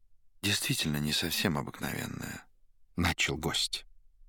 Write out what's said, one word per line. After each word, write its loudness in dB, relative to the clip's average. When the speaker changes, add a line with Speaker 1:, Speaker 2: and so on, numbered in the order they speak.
Speaker 1:
действительно 0
не 2
совсем 2
обыкновенная», -6
Speaker 2:
начал 2
гость. -2